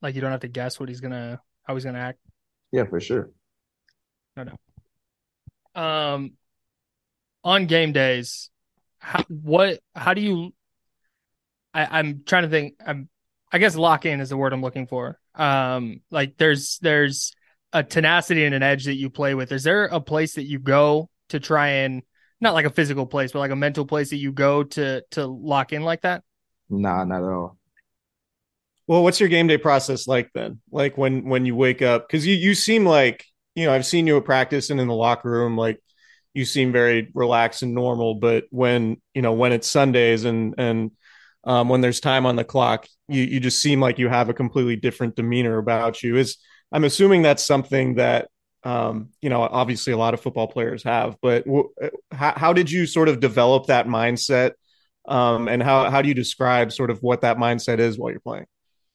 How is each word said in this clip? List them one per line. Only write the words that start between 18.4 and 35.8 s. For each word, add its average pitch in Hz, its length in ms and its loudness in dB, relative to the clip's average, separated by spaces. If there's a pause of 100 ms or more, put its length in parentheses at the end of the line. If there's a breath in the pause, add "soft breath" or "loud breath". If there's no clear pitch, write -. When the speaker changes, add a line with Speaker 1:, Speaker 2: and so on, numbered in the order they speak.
Speaker 1:
and 143 100 0
an 135 80 -2
edge 139 220 0
that 139 100 -4
you 135 160 -6
play 139 240 -2
with. 131 180 -6
Is 135 120 -6
there 196 220 2
a 170 140 -4
place 156 340 -4
that 143 100 -10
you 143 140 -8
go 147 520 2 (200)
to 147 100 -4
try 147 280 0
and, 135 340 -2 (380)
not, 220 140 2
like, 151 120 4
a 139 40 0
physical 139 360 0
place, 135 260 -4
but, 143 80 -4
like, 139 100 -2
a 135 60 -4
mental 143 300 -2
place 147 240 -4
that 147 60 -6
you 139 160 -6
go 139 320 2
to, 139 380 -4 (100)
to 143 140 -4
lock 131 460 -2
in 151 100 -6
like 165 200 -4
that? 180 200 -2 (460)
Speaker 2:
Nah, 95 360 -2
not 92 180 -4
at 92 60 -4
all. 87 300 -8 (1300)
Speaker 3:
Well, 170 160 4
what's 180 160 4
your 190 120 4
game 170 160 4
day 151 120 6
process 139 480 0
like 123 280 0
then? 110 260 -8 (100)
Like, 139 280 -2
when, 131 300 -2
when 127 180 0
you 120 100 -2
wake 127 260 2
up, 120 260 2
'cause 156 180 -2
you, 196 80 4
you 185 200 2
seem 214 300 2
like, 143 400 4 (300)
you 165 100 -4
know, 143 80 2
I've 131 140 2
seen 170 200 2
you 147 120 4
at 131 60 -2
practice 131 460 0
and 139 100 -2
in 123 80 0
the 117 60 -2
locker 120 360 0
room, 117 260 0
like, 113 240 -2 (540 soft breath)